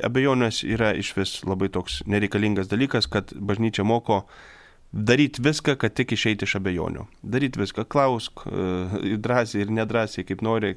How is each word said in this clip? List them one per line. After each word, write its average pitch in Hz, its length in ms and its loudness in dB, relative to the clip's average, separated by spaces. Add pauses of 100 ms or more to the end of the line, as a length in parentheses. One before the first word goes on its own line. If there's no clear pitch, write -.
abejonės 123 640 2
yra 110 280 2
išvis - 520 -4
labai 95 240 0
toks - 360 -6
nereikalingas 104 640 2
dalykas, 120 400 2
kad 101 240 -2
bažnyčia 101 520 0
moko 113 380 2 (680)
daryt 120 460 4
viską, 143 400 2
kad - 160 0
tik 123 220 0
išeit 107 260 0
iš - 160 -2
abejonių. 90 480 -2 (160)
Daryt 127 380 -2
viską, 104 260 -2
klausk, 131 600 0
e, 92 720 -2
drąsiai 113 420 0
ir 101 120 -2
nedrąsiai, 110 520 -2
kaip 95 160 -4
nori, 110 340 0